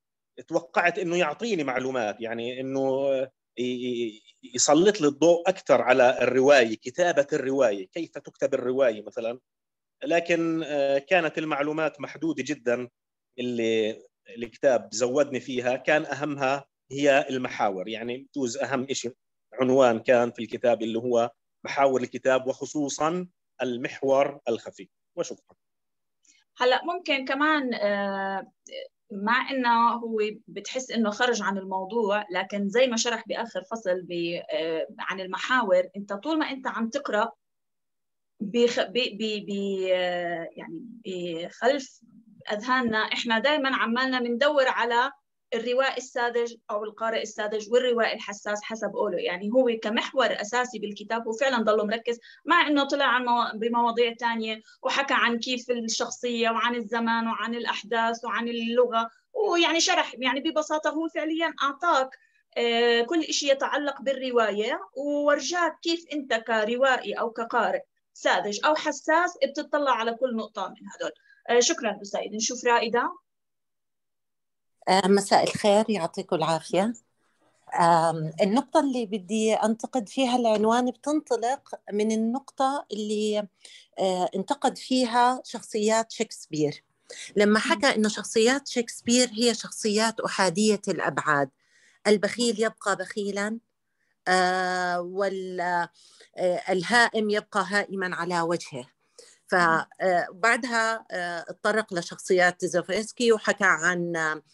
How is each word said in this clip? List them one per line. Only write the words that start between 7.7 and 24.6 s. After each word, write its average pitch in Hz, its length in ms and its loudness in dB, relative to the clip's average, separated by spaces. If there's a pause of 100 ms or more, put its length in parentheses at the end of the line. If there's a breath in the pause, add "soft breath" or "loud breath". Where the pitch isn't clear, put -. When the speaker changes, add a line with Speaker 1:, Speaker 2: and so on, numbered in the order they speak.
Speaker 1:
كيف 165 220 -8
تكتب 135 440 -4
الرواية 123 480 0
مثلًا. 113 360 -6 (640)
لكن، 165 640 0
آه، 139 320 0
كانت 165 400 0
المعلومات 151 640 -2
محدودة 139 460 -4
جدًا 123 420 -2 (500)
اللي 113 640 0 (340)
الكتاب 117 560 0
زودني 123 480 0
فيها. 123 360 -2
كان 156 300 0
أهمها 139 580 -2 (260)
هي 139 400 4
المحاور، 113 580 -2
يعني 117 300 -8
بجوز 135 380 -6
أهم 131 340 -2
إشي 117 180 -6 (440)
عنوان 127 460 4
كان 120 340 4
في 120 100 -12
الكتاب 113 400 0
اللي 110 160 -4
هو 120 320 0 (340)
محاور 135 380 2
الكتاب، 127 440 0
وخصوصًا 151 800 -4 (360)
المحور 135 840 0
الخفي. 104 400 -6 (280)